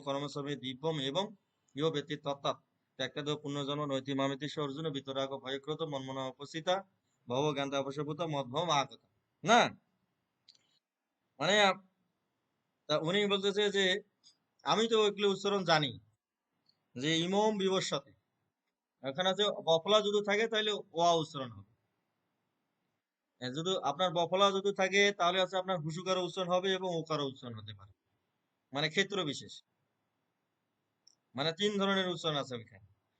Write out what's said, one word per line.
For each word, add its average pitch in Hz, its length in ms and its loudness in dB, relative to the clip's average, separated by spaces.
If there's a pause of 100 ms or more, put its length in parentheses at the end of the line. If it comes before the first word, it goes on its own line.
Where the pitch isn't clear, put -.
কর্ম 139 280 -4
সময়ে 143 320 -6
দিব্যম 135 400 -4
এবং 139 240 -2 (520)
ইহ 147 140 0
ব্যক্তি 147 260 -4
তত্তাৎ। 143 400 -4 (420)
ত্যাক্তব্য 139 380 -4
পুণ্যজন্ম 143 480 -4
নৈতি 135 300 -4
মামিতি 139 340 0
সে - 120 -8
অর্জুন 147 300 -4
বিতরাগ 135 460 -4
ভয়ক্রত 139 460 -6
মনমনা 135 440 -6
উপস্থিতা 156 480 -4 (540)
ভব 127 220 0
জ্ঞানতা 139 280 -2
অবশ্যভূত 143 480 -4
মদ্ভব 143 460 -2
আগত।" 139 280 0 (440)
না? 220 160 6 (1800)
মানে 170 200 4
আপ-, 190 220 4 (1080)
তা 147 100 2
উনি 170 280 2
বলতেছে 202 440 2
যে 196 140 2 (800)
আমি 180 220 4
তো 226 120 2
ওইগুলো 202 300 2
উচ্চারণ 196 360 0
জানি, 156 260 4 (1080)
যে 139 220 0
ইমম 185 380 2
বিভর 190 280 0
সাথে। - 260 -4 (920)
এখানে 139 260 -2
আছে 190 160 2 (200)
বফলা 165 360 6
যদি 208 240 0
থাকে 208 220 2
তাহলে 214 260 -2 (160)
ওয়া 170 240 2
উচ্চারণ 151 380 -2
হবে। 101 200 -20 (1700)
এ 123 120 -8
যদি 165 200 -4 (120)
আপনার 165 280 0
বফলা 175 400 4
যদি 196 200 0
থাকে 190 300 2 (120)
তাহলে 180 260 2
আছে 185 160 0
আপনার 185 240 0
হুসুকারও 180 440 -2
উচ্চারণ 180 260 -4
হবে 185 240 2
এবং 185 180 -2
ওকারও 156 360 -2
উচ্চারণ 127 260 -12
হতে 107 200 -14
পারে। 101 180 -20 (800)
মানে 143 160 -2
ক্ষেত্র 196 360 0
বিশেষ। 120 300 -6 (1800)
মানে 143 180 0
তিন 202 240 0
ধরনের 196 320 2
উচ্চারণ 160 300 -2
আছে 127 160 -4
ওইখানে। 107 320 -14 (340)